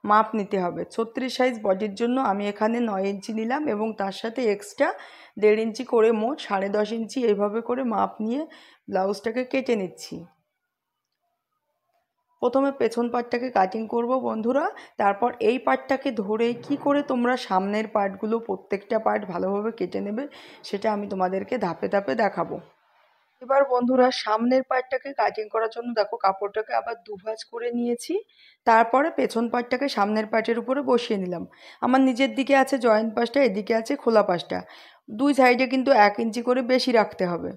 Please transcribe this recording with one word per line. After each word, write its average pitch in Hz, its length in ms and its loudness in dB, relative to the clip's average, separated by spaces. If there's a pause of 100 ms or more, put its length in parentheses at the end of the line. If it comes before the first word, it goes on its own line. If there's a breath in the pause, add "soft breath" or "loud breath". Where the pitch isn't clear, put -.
(100)
মাপ 214 160 6 (120)
নিতে 202 260 -2
হবে। 170 180 -4 (120)
ছত্রিশ 233 420 -4
সাইজ 254 180 2 (120)
বডির 196 280 0
জন্য 233 220 -2 (160)
আমি 202 200 -2
এখানে 220 280 0
নয় 196 320 -2
ইঞ্চি 202 260 -10
নিলাম 247 240 -4 (120)
এবং 214 140 -4 (120)
তার 196 200 -4
সাথে 226 200 -6 (140)
এক্সট্রা 269 340 -2 (540 loud breath)
দেড় 214 220 6
ইঞ্চি 226 280 -6
করে 226 200 6
মোট 226 240 0 (100)
সাড়ে 196 300 -2
দশ 208 120 0 (100)
ইঞ্চি 220 200 -6 (120)
এইভাবে 208 380 0
করে 247 140 -2 (100)
মাপ 196 280 0
নিয়ে 233 200 -2 (480 loud breath)
ব্লাউজটাকে 202 540 -2 (100)
কেটে 262 280 0
নিচ্ছি। 175 340 -10 (2250)
প্রথমে 269 300 2 (100)
পেছন 233 320 0
পার্টটাকে 240 380 -4
কাটিং 202 320 0 (120)
করব 233 160 -2 (180)
বন্ধুরা, 233 360 0 (320 loud breath)
তারপর 202 340 2 (100)
এই 226 160 2 (100)
পার্টটাকে 262 440 0 (120)
ধরে 214 240 0 (180)
কি 285 100 -2 (100)
করে 285 180 2
তোমরা 247 320 0 (120)
সামনের 202 480 0
পার্টগুলো 202 420 -2 (100)
প্রত্যেকটা 196 520 -4
পার্ট 214 240 0 (100)
ভালোভাবে 196 460 -2
কেটে 190 220 -4
নেবে 214 240 -6 (440 loud breath)
সেটা 202 260 -2
আমি 202 180 -6
তোমাদেরকে 190 460 -2
ধাপে 190 360 -4
ধাপে 202 200 0 (100)
দেখাবো। 180 340 -2 (840)
এবার 269 200 4 (100)
বন্ধুরা, 247 340 4 (160)
সামনের 240 480 2
পার্টটাকে 254 400 -2 (100)
কাটিং 208 240 0 (100)
করার 220 220 0
জন্য 240 120 -8 (100)
দেখো 208 260 -2
কাপড়টাকে 202 560 -2
আবার 233 140 -6 (120)
দুভাজ 214 340 -10 (100)
করে 233 180 -6 (100)
নিয়েছি। 240 360 -4 (520 soft breath)
তারপরে 233 420 6 (100)
পেছন 233 340 0
পার্টটাকে 247 340 -2 (100)
সামনের 214 360 0
পার্টের 226 300 0
উপরে 262 200 -2
বসিয়ে 240 400 2
নিলাম। 180 220 -6 (360 loud breath)
আমার 247 280 4
নিজের 254 300 2
দিকে 269 240 2
আছে 269 160 2
জয়েন্ট 226 360 4
পাশটা, 233 240 0 (100)
এদিকে 208 320 -2
আছে 226 120 -4 (100)
খোলা 220 200 6
পাশটা, 180 360 -2 (500 loud breath)
দুই 240 300 0
সাইডে 254 340 6
কিন্তু 262 180 2 (160)
এক 208 80 4 (100)
ইঞ্চি 226 240 -4
করে 247 120 2 (120)
বেশি 254 200 2
রাখতে 208 380 2
হবে। 175 260 -4